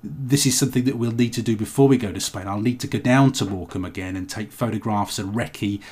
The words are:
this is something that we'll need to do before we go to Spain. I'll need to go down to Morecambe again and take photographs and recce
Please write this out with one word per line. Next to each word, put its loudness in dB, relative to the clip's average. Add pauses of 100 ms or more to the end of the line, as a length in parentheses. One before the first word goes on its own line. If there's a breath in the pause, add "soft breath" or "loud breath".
this 0
is 2
something 2
that 0
we'll -2
need 2
to -4
do 2
before 4
we 8
go -2
to -6
Spain. -6
I'll -4
need 0
to -6
go -4
down 6
to -2
Morecambe -6
again -8
and -6
take -10
photographs -2
and -4
recce -4 (120)